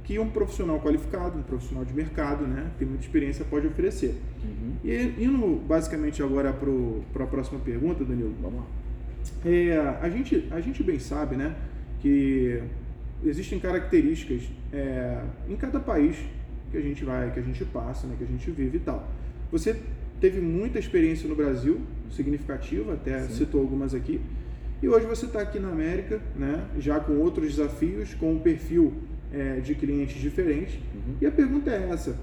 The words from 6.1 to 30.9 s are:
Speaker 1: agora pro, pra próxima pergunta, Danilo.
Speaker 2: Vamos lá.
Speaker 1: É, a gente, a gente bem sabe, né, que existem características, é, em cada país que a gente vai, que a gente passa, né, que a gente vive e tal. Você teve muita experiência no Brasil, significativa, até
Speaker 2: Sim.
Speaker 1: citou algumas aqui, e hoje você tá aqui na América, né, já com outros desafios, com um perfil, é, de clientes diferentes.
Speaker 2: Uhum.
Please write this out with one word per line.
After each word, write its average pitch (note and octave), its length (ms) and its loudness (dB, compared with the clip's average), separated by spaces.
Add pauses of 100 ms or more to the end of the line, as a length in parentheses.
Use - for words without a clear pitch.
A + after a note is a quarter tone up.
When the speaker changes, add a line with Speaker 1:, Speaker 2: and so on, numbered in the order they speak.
Speaker 1:
agora C3+ 300 2
pro, B2 500 0 (120)
pra C3 120 -2
próxima C3+ 320 -2
pergunta, C#3 460 0
Danilo. A#2+ 380 -2
Speaker 2:
Vamos A#2 180 -4
lá. A#2+ 60 -6 (800)
Speaker 1:
É, E3 560 4
a - 80 2
gente, A3+ 420 2
a E3 80 -2
gente B3 240 -2
bem E3+ 160 2
sabe, C#3 380 -2
né, D#3 180 -2 (460)
que C3+ 600 4 (640)
existem F3+ 360 0
características, E3 840 2 (320)
é, B2+ 480 -2 (260)
em G3 80 -4
cada C4 240 0
país F3 380 4 (520)
que - 60 -4
a D#3+ 60 0
gente C#3+ 240 -2
vai, B2+ 260 0
que B2 80 -2
a B2 40 -2
gente B2 200 -2
passa, B2 420 -4
né, B2+ 120 -6
que A#2+ 80 -4
a - 20 -6
gente B2 240 -2
vive C#3 240 0
e C#3 60 2
tal. - 260 -4 (460)
Você E3 200 2 (460)
teve F#3 220 4
muita F3+ 380 0
experiência D#3+ 500 2
no D#3 60 -2
Brasil, C#3 440 2 (320)
significativa, D3 800 -2
até C3 300 -2
Speaker 2:
Sim. C3 140 -4
Speaker 1:
citou C#3 260 2
algumas C3+ 320 0
aqui, B2+ 260 -2 (600)
e C4 80 4
hoje A3+ 160 8
você B3 220 -2
tá G#3+ 120 -2
aqui G3+ 200 -2
na F#3+ 100 -2
América, D#3+ 500 0 (160)
né, C#3+ 300 0 (120)
já D3 220 2
com D3+ 200 0
outros D#3 360 2
desafios, D#3 580 0
com D#3+ 200 2
um D#3+ 60 2
perfil, D#3+ 520 4 (440)
é, C3+ 240 -2
de B2+ 140 -2
clientes C#3+ 480 0
diferentes. D3+ 540 0
Speaker 2:
Uhum. - 440 -6